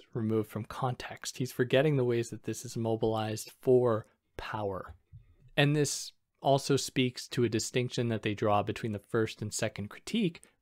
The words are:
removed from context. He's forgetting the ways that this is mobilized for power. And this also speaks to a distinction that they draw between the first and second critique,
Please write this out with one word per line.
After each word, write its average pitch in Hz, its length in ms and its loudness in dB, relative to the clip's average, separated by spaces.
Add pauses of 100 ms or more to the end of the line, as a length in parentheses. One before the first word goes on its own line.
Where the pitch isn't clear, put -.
(140)
removed 110 360 0
from 107 160 -8
context. - 720 -6
He's 127 140 -4
forgetting 135 460 4
the 123 80 2
ways 117 240 0
that 110 140 -12
this - 200 -6
is 120 140 -10
mobilized 110 720 -2 (100)
for 123 440 4 (320)
power. 101 560 -6 (640)
And 147 180 4
this - 380 -2 (280)
also 139 360 4
speaks - 500 -2
to - 160 0
a 113 60 2
distinction 120 580 -2
that 113 140 -2
they 107 120 -2
draw 104 300 2
between 107 300 -4
the 101 60 -6
first - 420 -2
and 107 120 -6
second 104 360 -4
critique, - 520 -2 (200)